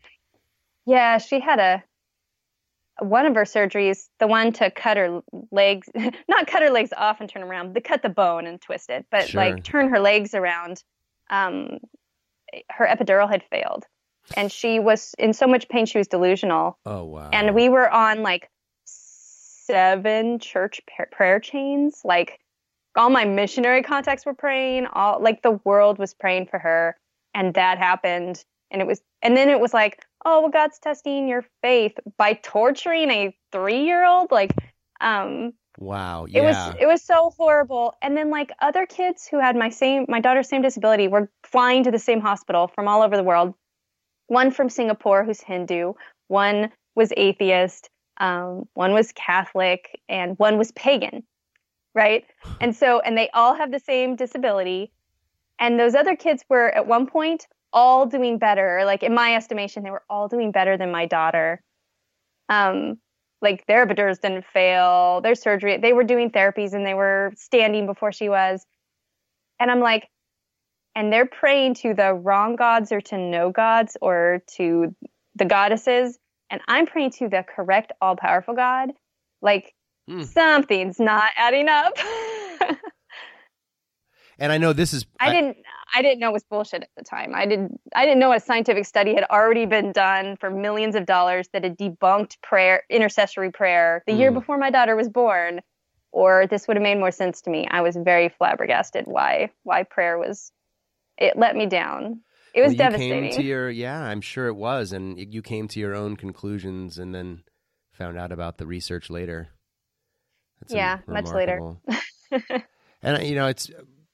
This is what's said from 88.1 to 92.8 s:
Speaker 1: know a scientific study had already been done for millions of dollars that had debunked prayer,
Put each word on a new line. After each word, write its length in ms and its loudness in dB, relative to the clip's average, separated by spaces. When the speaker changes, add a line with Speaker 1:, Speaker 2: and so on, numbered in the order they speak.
Speaker 1:
know 120 6
a 80 4
scientific 460 0
study 280 0
had 120 2
already 400 2
been 260 0
done 460 -2
for 120 -8
millions 460 -4
of 100 -4
dollars 460 0
that 140 -6
had 120 -6
debunked 640 -2
prayer, 480 2